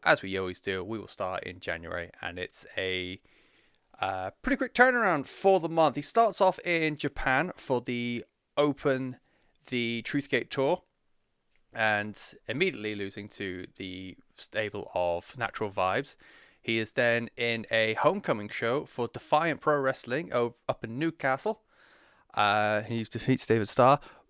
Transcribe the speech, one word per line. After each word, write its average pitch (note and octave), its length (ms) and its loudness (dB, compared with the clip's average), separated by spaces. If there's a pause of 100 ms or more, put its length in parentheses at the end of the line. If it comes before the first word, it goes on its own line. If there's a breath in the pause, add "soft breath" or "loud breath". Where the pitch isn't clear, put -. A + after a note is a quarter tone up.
as D#3 180 6
we F#2+ 160 -4
always F#2 220 -4
do. F#2+ 240 -2
We G#2+ 160 -6
will G2 80 -12
start F#2 360 -6
in F#2 180 -12
January, E2+ 500 -6 (100)
and F2+ 160 -8
it's - 300 -8 (100)
a, F#2 440 -4 (800 soft breath)
uh, F#2+ 300 -4 (100)
pretty B3+ 160 -2
quick B3+ 160 -6
turnaround A3+ 520 4
for F#3+ 360 4
the D#3+ 80 -4
month. D#3+ 260 4
He D3 60 -4
starts A3 400 2
off F#3 180 4
in D#3+ 380 0
Japan C#3+ 580 0
for B2 240 -2
the A#2+ 460 -4 (320)
Open, C3+ 640 0 (480)
the A#2 340 -2
Truth C#3+ 260 -2
Gate - 240 -2
Tour, C#3+ 320 0 (920)
and G#2+ 480 0 (280)
immediately A#2 440 -2
losing G2+ 360 -8
to F#2 380 -8 (100)
the F#2 400 -12 (180)
stable - 580 -6
of F2 440 -2
Natural A2 320 -4
Vibes. G2 480 -2 (420 soft breath)
He A2+ 200 0
is G#2+ 140 -4
then A#2 440 2
in A#2 340 -2
a A2 220 4
homecoming B2+ 560 0
show B2+ 340 -2
for - 240 -6
Defiant D3+ 540 0
Pro D3 180 2
Wrestling C3 540 -2
ov-, A#2+ 340 0
up - 160 -4
in A2+ 160 -8
Newcastle. D#3+ 600 -2 (720 soft breath)
Uh, G#2 480 4
he A2+ 240 -4
defeats - 400 0
David A2+ 240 4
Starr, C3 320 6 (280 loud breath)